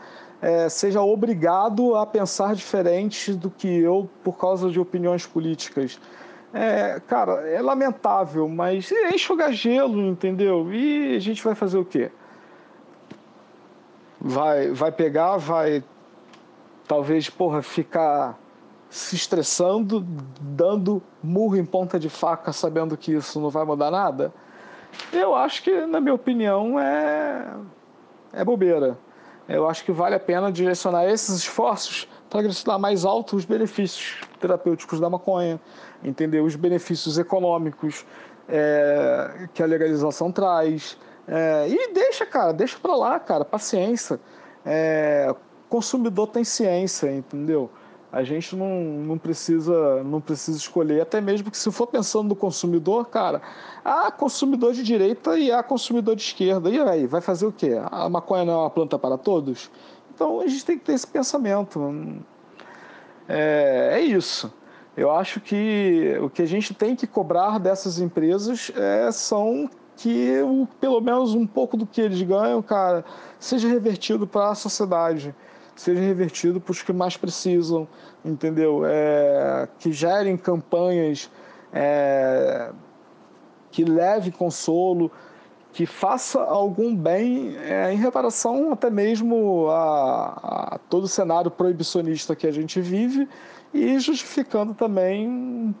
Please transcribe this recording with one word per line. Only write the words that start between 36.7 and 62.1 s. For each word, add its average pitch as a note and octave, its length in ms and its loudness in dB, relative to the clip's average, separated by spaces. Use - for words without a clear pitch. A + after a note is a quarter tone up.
econômicos, E3+ 880 -2
é, D3 1040 2
que E3+ 100 -2
a E3 40 2
legalização D#3+ 640 0
traz. E3 640 0
É, D#3 420 0
e G#4+ 240 0
deixa, A4 320 2
cara, F#3+ 280 2
deixa A3+ 260 -2
pra - 160 0
lá, B3 240 2
cara, D3+ 260 0
paciência. G#3 760 -2
É, D3+ 680 2
consumidor A3+ 600 0
tem A#3 160 -2
ciência, F3+ 680 0
entendeu? C#3+ 560 -2
A C3 100 -2
gente D3+ 320 -6
não, F#3+ 260 -4
não D#3 380 -4
precisa, D#3+ 880 0
não D3+ 160 -4
precisa D3+ 360 -4
escolher, D#3 440 0
até E3 200 0
mesmo G3+ 300 -2
que - 80 -10
se - 140 -4
for A#3+ 160 -2
pensando G#3+ 400 0
no G3+ 80 0
consumidor, F3+ 680 0
cara, F3+ 360 0
há D4+ 240 2
consumidor B3+ 640 2
de A#3+ 120 -4
direita A#3 520 2
e C#4 140 4
há A#3+ 140 2
consumidor A#3 500 0
de G#3 80 -4
esquerda. F#3 480 0
E C4+ 100 2
aí, D#3 280 2
vai D#3+ 120 0
fazer F3+ 240 0
o G#3+ 60 2
quê? C#3 260 0
A - 180 -2
maconha F3 360 0
não E3+ 80 2
é E3 60 2
uma D#3 120 0
planta D#3 260 0
para C3 220 -2
todos? C#3+ 500 -2
Então, - 240 0
a - 80 -2
gente C4+ 180 -2
tem E4+ 140 0
que - 60 -18
ter D#4 80 0
esse C4 160 -2
pensamento. G#3 720 -2